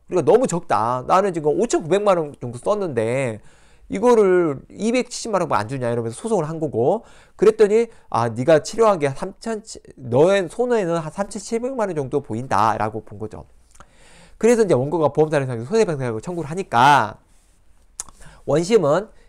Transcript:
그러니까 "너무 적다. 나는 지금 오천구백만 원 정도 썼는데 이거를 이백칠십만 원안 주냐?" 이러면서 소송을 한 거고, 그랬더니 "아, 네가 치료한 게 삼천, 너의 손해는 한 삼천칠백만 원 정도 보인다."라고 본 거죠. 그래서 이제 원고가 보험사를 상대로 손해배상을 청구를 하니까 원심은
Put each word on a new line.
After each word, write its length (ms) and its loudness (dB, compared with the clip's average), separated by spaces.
그러니까 260 2
"너무 140 2
적다. 600 -2
나는 280 2
지금 260 -2
오천구백만 560 0
원 240 -6
정도 160 -10
썼는데 840 -4
이거를 800 2
이백칠십만 720 -4
원안 260 0
주냐?" 240 -4
이러면서 300 -6
소송을 260 -2
한 140 -8
거고, 440 0
그랬더니 500 4
"아, 180 0
네가 340 2
치료한 360 2
게 100 -2
삼천, 540 -8
너의 540 2
손해는 480 -2
한 120 -8
삼천칠백만 800 -6
원 80 -6
정도 240 -4
보인다."라고 840 -2
본 160 -20
거죠. 280 -14
그래서 260 4
이제 120 4
원고가 340 0
보험사를 380 0
상대로 200 -6
손해배상을 540 -2
청구를 300 -8
하니까 680 2
원심은 640 2